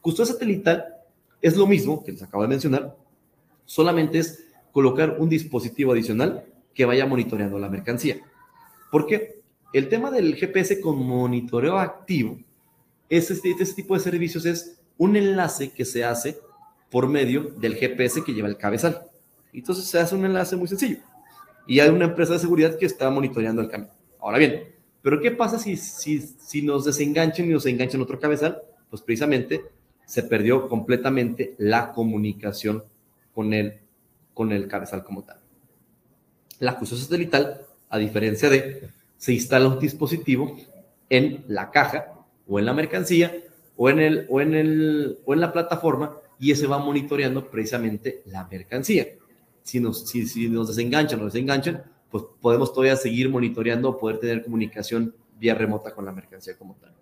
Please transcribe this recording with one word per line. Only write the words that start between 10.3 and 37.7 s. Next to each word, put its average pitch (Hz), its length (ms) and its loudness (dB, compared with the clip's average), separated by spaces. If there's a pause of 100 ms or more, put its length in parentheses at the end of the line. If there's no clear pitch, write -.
G 185 160 -4
P 190 80 2
S 196 200 0
con 151 180 -2
monitoreo 123 800 0
activo 175 600 -4 (680)
es 165 220 2
este, 185 200 -2
este 185 240 -2
tipo 196 200 -4
de 180 60 0
servicios, 170 440 -2
es 170 360 -4 (180)
un 196 160 6
enlace 185 560 2
que - 140 -4
se 117 200 -4
hace 120 340 -4 (520)
por 160 180 2
medio 139 340 2
del 113 360 -4
G 127 180 -2
P 127 80 2
S 156 200 -2
que 127 100 -6
lleva 104 140 -2
el 101 80 -6
cabezal. 113 460 -2 (500)
Entonces 180 320 -6
se 170 160 2
hace 170 160 0
un 190 80 0
enlace 185 320 0
muy 180 100 -4
sencillo 196 320 -4 (680)
y 127 120 4
hay 147 100 8
una 170 180 4
empresa 165 260 0
de 170 80 0
seguridad 160 360 4
que 180 100 0
está 135 220 -2
monitoreando 117 540 0
el 107 60 -4
camión. 104 220 -10 (280)
Ahora 104 200 0
bien, 151 360 2 (260)
¿pero 143 200 2
qué 233 100 2
pasa 226 300 -2
si, 190 160 -4
si, - 440 -6
si - 420 -8
nos 143 220 0
desenganchan 151 640 0
y 170 40 2
nos 147 160 2
enganchan 127 340 0
otro 131 180 -4
cabezal? 151 440 0 (280)
Pues 104 120 -14
precisamente 120 640 0 (420)
se - 180 -2
perdió 117 440 2
completamente 123 920 0
la 110 340 2
comunicación 107 920 -2 (500)
con 107 220 -2
el, 104 240 -2 (540)
con 110 180 -2
el 98 160 -2
cabezal 95 380 -8
como 98 180 -12
tal. - 160 -20 (1200)
La 127 200 -4
custodia 120 260 -8
satelital, 170 580 0 (260)